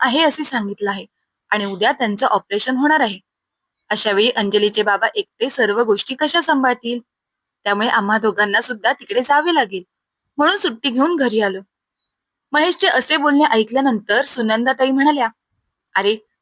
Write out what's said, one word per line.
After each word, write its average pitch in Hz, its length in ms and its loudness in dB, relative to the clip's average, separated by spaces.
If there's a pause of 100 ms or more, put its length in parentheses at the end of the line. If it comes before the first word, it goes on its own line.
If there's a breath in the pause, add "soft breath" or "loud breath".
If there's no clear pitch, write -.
आहे 262 220 2
असे 302 220 2
सांगितलं 202 460 -4
आहे 196 160 -8 (440)
आणि 208 140 -2
उद्या 196 280 0
त्यांचं 208 340 -2
ऑपरेशन 214 500 -2
होणार 294 240 2
आहे. 202 180 -2 (720)
अशा 208 220 0
वेळी 214 180 4
अंजलीचे 208 520 0
बाबा 202 320 0
एकटे 220 360 -6
सर्व 220 320 -2
गोष्टी 220 320 -2
कशा 302 260 0
सांभाळतील? 254 580 -2 (640)
त्यामुळे 208 240 -2
आम्हा 214 300 0
दोघांना 208 420 0
सुद्धा 233 320 -2
तिकडे - 280 -4
जावे 302 340 2
लागेल, 196 280 -2 (540)
म्हणून 302 200 2
सुट्टी 262 340 -2
घेऊन 294 260 0
घरी 226 240 0
आलो." 196 200 -2 (920)
महेशचे 339 340 2
असे 277 300 0
बोलणे 294 280 4
ऐकल्यानंतर 226 800 0
सुनंदाताई 254 680 0
म्हणाल्या, 269 380 2 (680)
"अरे, 202 220 0 (240)